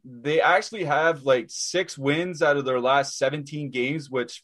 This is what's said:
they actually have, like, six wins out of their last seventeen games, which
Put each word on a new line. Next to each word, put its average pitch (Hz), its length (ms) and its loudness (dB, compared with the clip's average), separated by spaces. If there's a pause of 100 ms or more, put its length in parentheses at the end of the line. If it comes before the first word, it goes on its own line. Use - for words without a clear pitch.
they 127 360 -2
actually 190 440 2
have, 151 380 2
like, 131 260 2
six - 480 -4
wins 156 460 -2
out 147 140 4
of 139 80 -2
their 127 160 0
last 135 360 2
seventeen 143 540 -4
games, 131 400 -4
which 127 340 -4